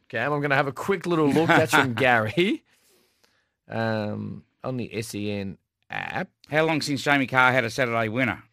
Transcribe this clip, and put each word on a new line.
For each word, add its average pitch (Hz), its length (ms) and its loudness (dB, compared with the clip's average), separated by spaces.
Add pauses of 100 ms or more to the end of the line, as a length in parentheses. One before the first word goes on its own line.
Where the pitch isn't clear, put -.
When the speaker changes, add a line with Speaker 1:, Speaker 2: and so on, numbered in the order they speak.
Speaker 1:
Cam? 123 240 -2
I'm 147 80 -2
gonna 143 160 2
have 143 100 2
a 135 60 -6
quick 185 340 -4
little 160 220 2
look. 151 180 4
That's 160 260 4
from 131 220 4
Speaker 2:
<laughs> - 0 -
Speaker 1:
Gary. 127 680 2 (1040)
Um, 107 760 -4 (220)
on 127 120 -6
the 113 160 -8
S 113 220 -8
E 104 160 -4
N 98 260 -6 (320)
app. 50 420 -8 (200)
Speaker 2:
How 156 140 2
long 156 180 0
since 139 180 -4
Jamie 139 280 0
Carr 127 240 4
had 131 120 2
a 113 60 -4
Saturday 117 380 -2
winner? 113 340 -2 (100)